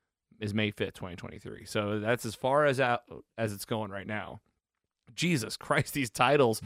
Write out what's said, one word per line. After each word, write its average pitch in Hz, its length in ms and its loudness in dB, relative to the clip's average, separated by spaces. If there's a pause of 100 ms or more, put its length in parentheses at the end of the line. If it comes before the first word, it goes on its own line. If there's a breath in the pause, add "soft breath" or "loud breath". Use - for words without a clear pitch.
(420)
is 104 120 -4
May 107 180 0
fifth, 95 240 -6
twenty 90 200 -12
twenty-three. - 500 -14
So 104 340 -2
that's 117 260 0
as 110 100 -6
far 139 300 4
as 135 160 2
out, 120 220 2 (340)
as 110 160 -2
it's 101 120 -10
going 107 260 -4
right 98 160 -10
now. 107 340 -8 (720)
Jesus 127 420 0
Christ, - 380 -2
these 135 160 -2
titles, 127 560 6